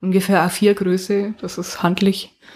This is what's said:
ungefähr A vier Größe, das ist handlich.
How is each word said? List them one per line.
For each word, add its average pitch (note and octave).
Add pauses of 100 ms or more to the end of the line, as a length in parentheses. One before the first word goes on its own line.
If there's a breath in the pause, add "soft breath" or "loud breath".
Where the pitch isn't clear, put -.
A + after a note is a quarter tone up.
ungefähr F#3+
A F3
vier G3+
Größe, G3+
das F3+
ist -
handlich. F#3 (240 loud breath)